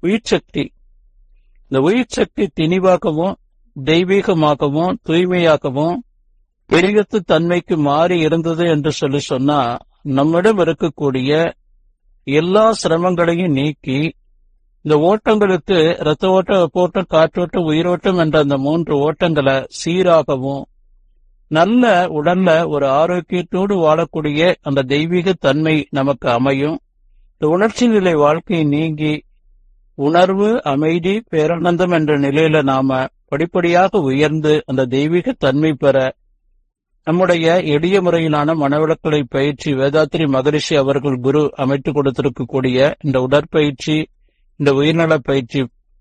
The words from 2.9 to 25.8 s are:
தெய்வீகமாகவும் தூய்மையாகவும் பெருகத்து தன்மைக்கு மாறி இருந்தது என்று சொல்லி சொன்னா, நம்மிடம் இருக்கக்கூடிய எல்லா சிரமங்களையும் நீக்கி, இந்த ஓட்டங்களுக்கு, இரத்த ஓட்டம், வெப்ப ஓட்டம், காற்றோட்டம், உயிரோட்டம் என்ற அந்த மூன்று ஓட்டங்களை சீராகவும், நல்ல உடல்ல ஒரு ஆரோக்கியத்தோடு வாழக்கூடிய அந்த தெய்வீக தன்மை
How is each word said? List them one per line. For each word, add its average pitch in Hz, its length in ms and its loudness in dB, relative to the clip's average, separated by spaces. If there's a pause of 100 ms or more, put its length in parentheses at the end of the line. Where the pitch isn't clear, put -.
தெய்வீகமாகவும் 165 1080 0 (120)
தூய்மையாகவும் 165 880 0 (720)
பெருகத்து 202 560 0
தன்மைக்கு 170 560 0
மாறி 156 420 0
இருந்தது 165 460 0
என்று 151 260 0
சொல்லி 143 280 -2
சொன்னா, 135 580 -2 (300)
நம்மிடம் 165 500 0
இருக்கக்கூடிய 151 920 -2 (720)
எல்லா 175 480 2
சிரமங்களையும் 170 800 0
நீக்கி, 139 480 -4 (840)
இந்த 151 180 0
ஓட்டங்களுக்கு, 185 1000 2
இரத்த 160 300 -2
ஓட்டம், 190 300 2
வெப்ப 175 220 0
ஓட்டம், 180 260 -2
காற்றோட்டம், 170 560 0
உயிரோட்டம் 175 540 0
என்ற 156 220 2
அந்த 143 180 2
மூன்று 151 400 -2
ஓட்டங்களை 147 580 0 (120)
சீராகவும், 156 960 -2 (880)
நல்ல 185 560 2
உடல்ல 165 600 2
ஒரு 143 200 -2
ஆரோக்கியத்தோடு 180 880 -2
வாழக்கூடிய 160 840 0
அந்த 139 200 -2
தெய்வீக 165 580 -2
தன்மை 151 500 0